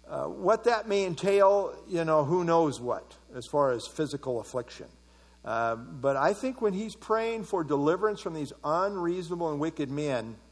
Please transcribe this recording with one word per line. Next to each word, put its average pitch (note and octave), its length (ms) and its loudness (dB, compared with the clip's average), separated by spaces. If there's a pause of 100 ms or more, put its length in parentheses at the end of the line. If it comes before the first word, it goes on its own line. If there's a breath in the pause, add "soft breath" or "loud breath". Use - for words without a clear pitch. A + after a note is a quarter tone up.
Uh, C#3 160 -6
what G3 400 0
that A3+ 220 2
may G3+ 180 2
entail, G3 720 4 (140)
you E3+ 160 -2
know, D#3 200 4
who F3 200 2
knows D#3+ 360 4
what, A#2+ 360 -6 (180)
as B2 160 -12
far C#3+ 200 4
as A#2 160 -2
physical C3+ 520 -4
affliction. - 480 -8 (580 soft breath)
Uh, A#2 320 -2
but C#3 400 -2
I D#3+ 180 2
think B3+ 260 -6
when G#3 140 2
he's G#3+ 200 -6
praying A3+ 500 -2
for F3 200 -2
deliverance D#3+ 560 2
from E3 140 -6
these D3 180 -6 (100)
unreasonable F3 880 -2
and D3 80 -4
wicked D3+ 320 -4
men C3 460 -4 (160)